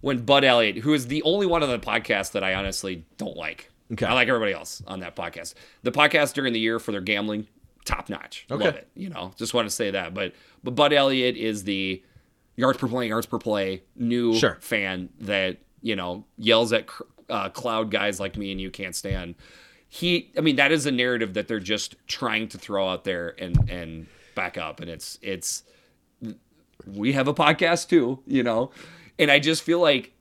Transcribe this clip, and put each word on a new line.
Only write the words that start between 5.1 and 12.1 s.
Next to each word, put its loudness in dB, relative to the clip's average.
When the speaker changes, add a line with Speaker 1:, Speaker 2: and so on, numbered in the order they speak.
Speaker 1:
podcast. -10
The 0
podcast 4
during -2
the 0
year 0
for -6
their -2
gambling, -2
top -6
notch. -12
Speaker 2:
Okay. -2
Speaker 1:
Love 2
it. -16
You -10
know, -10
just -6
wanna 2
say -2
that. -4
But, -6
but -6
Bud 4
Elliott 2
is -4
the -4